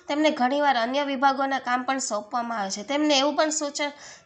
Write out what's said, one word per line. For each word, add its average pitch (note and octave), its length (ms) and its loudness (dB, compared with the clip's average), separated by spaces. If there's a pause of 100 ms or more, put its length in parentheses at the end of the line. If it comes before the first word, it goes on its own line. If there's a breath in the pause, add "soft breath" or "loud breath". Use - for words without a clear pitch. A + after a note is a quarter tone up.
તેમને D4+ 220 2
ઘણીવાર C#4 460 2
અન્ય B3+ 280 0
વિભાગોના C4+ 540 2
કામ B3+ 240 -2
પણ C4+ 160 -2
સોંપવામાં A#3 600 -4
આવે G3 120 -4
છે. G#3 120 -8
તેમને D4 360 2
એવું C#4 180 2
પણ D#4 140 2
સૂચન D4 420 -4 (340 loud breath)